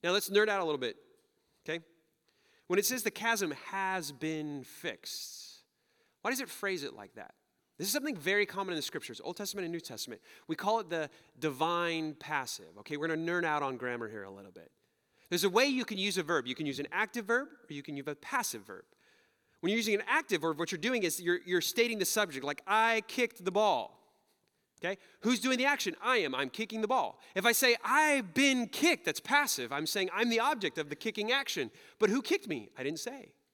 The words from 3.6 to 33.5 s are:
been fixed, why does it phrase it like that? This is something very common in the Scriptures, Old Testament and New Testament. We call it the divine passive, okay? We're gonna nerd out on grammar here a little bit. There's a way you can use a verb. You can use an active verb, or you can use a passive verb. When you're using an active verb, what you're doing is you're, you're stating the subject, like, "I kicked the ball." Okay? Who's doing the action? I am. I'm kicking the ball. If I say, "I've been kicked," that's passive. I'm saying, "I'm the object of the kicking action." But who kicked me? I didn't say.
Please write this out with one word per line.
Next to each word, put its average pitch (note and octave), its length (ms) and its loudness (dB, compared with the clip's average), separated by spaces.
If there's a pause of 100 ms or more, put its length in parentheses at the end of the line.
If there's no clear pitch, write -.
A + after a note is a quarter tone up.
been D3+ 520 -4
fixed, - 1000 -10 (580)
why A3+ 100 -2
does C4 100 -2
it A3+ 80 -8
phrase F#3 340 -4
it C#3+ 100 -8
like G2+ 220 -18
that? - 200 -16 (420)
This F3+ 100 -4
is G3+ 60 0
something F3+ 240 -2
very G3 280 2
common F#3+ 280 -4
in E3 40 -2
the D3 40 -2
Scriptures, - 420 -8
Old F3 140 -6
Testament G3+ 260 -6
and E3 80 -4
New E3+ 80 -6
Testament. A#2+ 420 -10 (260)
We D#3+ 100 -4
call A3 220 2
it F3 100 -6
the D#3+ 200 0 (280)
divine D#3+ 760 0
passive, A#2+ 640 -6
okay? D3 180 -8
We're D3+ 100 -2
gonna D#3+ 140 0
nerd E3+ 240 0
out D3+ 180 2
on C3 140 -2
grammar A#2 320 -4
here G#2+ 140 -10
a G2 80 -12
little G2 200 -18
bit. - 200 -20 (580)
There's F3 140 0
a G3 60 4
way A#3 180 6
you B3+ 180 0
can G3+ 140 -6
use F#3+ 180 0
a F3 60 -2
verb. D3 240 0
You B2+ 80 -4
can D#3 100 -4
use C#3 140 -2
an C#3+ 120 -4
active G#3 340 -2
verb, B3 240 0 (200)
or D3+ 40 -12
you C#3+ 100 -10
can D3+ 120 -8
use C#3 120 -6
a D3 80 -6
passive F3 480 -4
verb. F#2+ 220 -16 (760)
When E3+ 100 0
you're A3 80 2
using A3 160 2
an G3+ 140 0
active C4+ 340 2
verb, E3 160 0
what E3 140 -2
you're F3+ 80 -6
doing A#3 240 0
is E3+ 180 0
you're, F3 240 0
you're F3+ 160 2
stating A#3 380 2
the F3+ 60 2
subject, E3+ 380 0
like, D3 220 -4
"I A3 420 4
kicked A#3 380 -2
the F#3 60 0
ball." F3+ 460 2 (840)
Okay? F#3+ 160 -4 (240)
Who's A3 200 2
doing B3+ 160 2
the B3 80 2
action? C4 360 2
I A#3+ 180 2
am. C#3+ 140 0
I'm C3 160 0
kicking A3 320 -6
the G#3+ 60 0
ball. G#3 320 0 (160)
If F#3+ 100 0
I A#3 60 6
say, A#3+ 320 4
"I've C4+ 500 4
been C4 360 4
kicked," - 360 2
that's - 140 -2
passive. A#3 540 2
I'm D3+ 120 -2
saying, F#3 280 0
"I'm A3+ 160 2
the A3 100 4
object A3+ 380 0
of D3 120 -4
the D3 60 -6
kicking G#3+ 360 -2
action." A3 380 0 (300)
But G#3 100 6
who B3 120 2
kicked - 260 0
me? A#2+ 300 -6
I C3 60 -6
didn't D3+ 160 -4
say. C4 340 -12 (200)